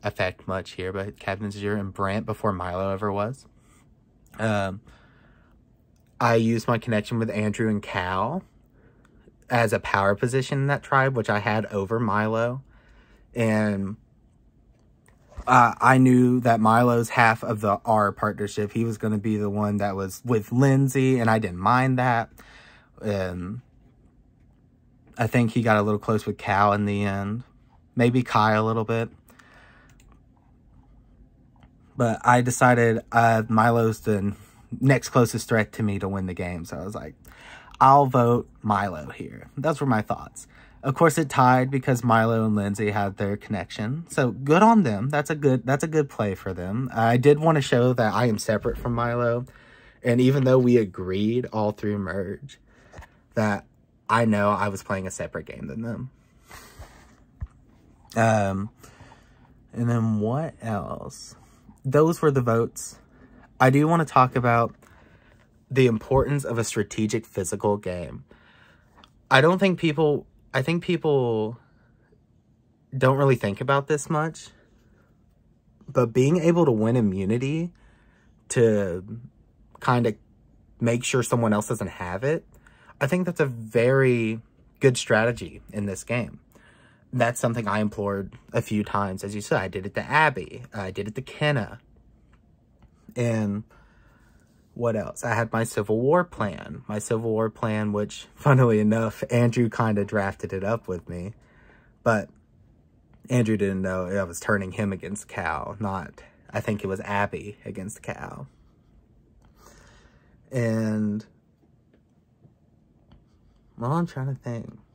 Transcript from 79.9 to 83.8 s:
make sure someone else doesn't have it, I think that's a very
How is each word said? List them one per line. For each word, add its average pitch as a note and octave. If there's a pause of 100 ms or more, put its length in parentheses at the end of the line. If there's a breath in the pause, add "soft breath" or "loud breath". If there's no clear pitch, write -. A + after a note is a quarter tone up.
make A#2+
sure B2+
someone A#2
else G#2
doesn't G2+
have F#2
it, D3+ (560 soft breath)
I C3+
think F3+
that's F3
a D3
very A#2 (380)